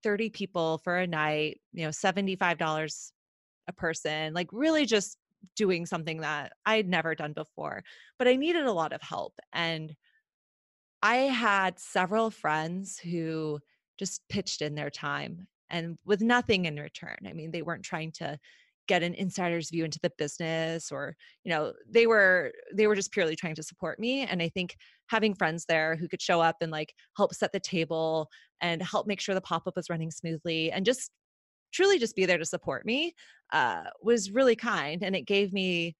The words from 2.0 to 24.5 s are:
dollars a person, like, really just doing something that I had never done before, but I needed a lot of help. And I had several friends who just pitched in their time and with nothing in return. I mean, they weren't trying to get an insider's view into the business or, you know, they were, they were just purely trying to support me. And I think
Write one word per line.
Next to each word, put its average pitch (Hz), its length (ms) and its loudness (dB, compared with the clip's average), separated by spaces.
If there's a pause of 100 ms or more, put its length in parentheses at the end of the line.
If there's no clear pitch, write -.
dollars 156 540 -4 (560)
a 190 40 -12
person, 156 600 -4
like, 175 160 -2
really 302 360 2
just 214 320 0 (380)
doing 185 280 2
something 160 360 -4
that 147 320 -4 (120)
I 220 120 4
had 208 120 0
never 160 260 2
done 151 180 -6
before, - 500 -8 (360)
but 247 100 6
I 254 80 8
needed 311 300 2
a 226 60 2
lot 160 200 0
of 156 100 -10
help. - 320 -8 (180)
And 156 420 -2 (1080)
I 220 140 4
had 220 640 2
several 214 520 0
friends 170 680 -4
who 160 600 -4 (400)
just - 300 -8
pitched - 340 -4
in 147 120 -4
their 147 160 -4
time 143 560 -6 (240)
and 170 340 -6
with 190 160 2
nothing 226 440 2
in 151 120 -4
return. - 400 -12 (100)
I 175 60 -12
mean, 160 200 -10
they 165 100 -8
weren't 165 220 -6
trying 160 280 -6
to 147 260 -8 (500)
get 180 140 4
an 175 120 -2
insider's 170 560 -2
view 165 140 0
into 156 180 -6
the 170 160 2
business 160 720 -4
or, 143 260 -8 (280)
you 185 60 -4
know, 151 220 0 (160)
they 233 180 8
were, 185 460 6 (220)
they 214 120 4
were 214 100 6
just 196 160 -4
purely 160 240 2
trying 160 180 -6
to 156 80 -10
support - 380 -8
me. 262 220 -2
And 185 200 -2
I 165 60 0
think 180 280 -6 (300)